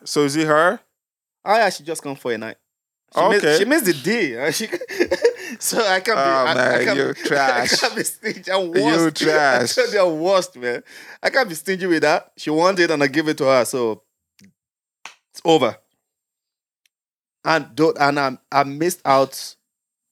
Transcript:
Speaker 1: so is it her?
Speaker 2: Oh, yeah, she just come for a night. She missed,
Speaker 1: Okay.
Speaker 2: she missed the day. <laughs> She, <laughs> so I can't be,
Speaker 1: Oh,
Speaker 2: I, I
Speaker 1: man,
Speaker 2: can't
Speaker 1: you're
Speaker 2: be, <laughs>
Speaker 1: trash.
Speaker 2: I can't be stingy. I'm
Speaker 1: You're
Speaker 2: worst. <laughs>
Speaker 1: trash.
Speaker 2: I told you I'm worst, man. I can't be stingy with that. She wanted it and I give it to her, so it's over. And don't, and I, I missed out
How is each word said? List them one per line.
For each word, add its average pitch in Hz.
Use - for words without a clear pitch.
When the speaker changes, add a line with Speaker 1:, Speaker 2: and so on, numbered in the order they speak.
Speaker 1:
so -
is 143
it 156
her? 170
Speaker 2:
Oh, 202
yeah, 208
she 156
just 156
come 139
for 123
a 110
night. 110
She 175
missed, 190
Speaker 1:
Okay. 156
Speaker 2:
she 196
missed 294
the 170
day. 143
<laughs> -
She, -
<laughs> 381
so -
I 190
can't 170
be, 139
Speaker 1:
Oh, 135
Speaker 2:
I, -
I -
Speaker 1:
man, 123
Speaker 2:
can't -
Speaker 1:
you're 135
Speaker 2:
be, -
<laughs> -
Speaker 1:
trash. 131
Speaker 2:
I -
can't -
be 151
stingy. -
I'm 190
Speaker 1:
You're 143
Speaker 2:
worst. 160
<laughs> -
Speaker 1:
trash. 139
Speaker 2:
I 254
told 208
you 202
I'm 156
worst, 185
man. 123
I -
can't 262
be 165
stingy 190
with 160
that. 151
She -
wanted 170
it 165
and 143
I 143
give 151
it 151
to 147
her, 131
so 113
it's -
over. 143
And 151
don't, 156
and 143
I, 131
I 139
missed 151
out 135